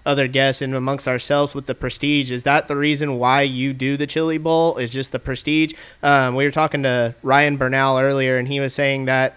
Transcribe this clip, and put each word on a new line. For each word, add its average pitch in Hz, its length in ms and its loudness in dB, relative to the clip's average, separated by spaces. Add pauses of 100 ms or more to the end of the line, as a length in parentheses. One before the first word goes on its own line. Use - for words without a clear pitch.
other 139 220 0
guests 135 340 0
and 131 140 -2
amongst 131 320 -4
ourselves 143 440 0
with 139 140 -10
the 127 80 -4
Prestige. 139 560 -2
Is 123 140 -6
that 147 240 2
the 147 80 -4
reason 143 420 -2
why 127 240 4
you 135 300 -2
do 135 240 -2
the 143 100 -2
Chili 160 320 -2
Bowl, 165 380 2
is 123 160 -4
just 131 180 -6
the 131 80 -4
Prestige? 151 540 -2 (320)
Um, 131 320 2
we 135 80 0
were 143 80 0
talking 151 320 0
to 123 400 0
Ryan 143 320 4
Bernal 135 420 2
earlier, 131 380 2
and 123 100 -2
he 139 140 -4
was 135 120 -2
saying 139 340 -2
that 131 300 0